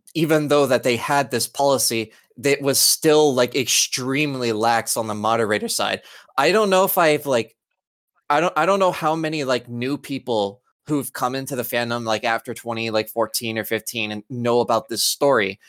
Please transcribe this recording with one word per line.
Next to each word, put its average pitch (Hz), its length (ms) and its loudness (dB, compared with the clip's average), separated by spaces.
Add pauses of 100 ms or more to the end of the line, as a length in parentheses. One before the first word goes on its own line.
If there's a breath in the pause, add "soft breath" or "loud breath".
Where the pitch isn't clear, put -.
(140)
even 156 320 2
though 143 200 4
that 123 180 2
they 123 120 2
had 143 360 -2
this 117 160 -2
policy, 123 640 0 (240 soft breath)
that 139 260 0
was 135 160 0
still, 151 560 4
like, 123 220 2
extremely 131 960 -2
lax 113 440 0
on 110 120 -2
the 107 60 -6
moderator 107 540 0
side. 104 340 -4 (360 loud breath)
I 151 140 4
don't 208 180 2
know 185 140 4
if 190 140 0
I've, 151 280 2
like, 120 300 -2 (720)
I 151 100 4
don't, 180 160 0
I 156 100 2
don't 196 120 2
know 185 140 2
how 160 240 -2
many, 156 280 -4
like, 123 240 -2
new 120 300 -4
people 117 640 -4 (260)
who've 143 260 -4
come 127 220 -2
into 135 220 -6
the 120 60 -2
fandom, 120 420 -4
like, 110 200 -2
after 117 300 -4
twenty, 113 360 -6
like, 110 180 0
fourteen 113 500 -4
or 107 60 -4
fifteen 110 480 -6
and 107 180 -10
know 120 300 0
about 113 280 0
this - 140 -6
story, 110 560 2 (100)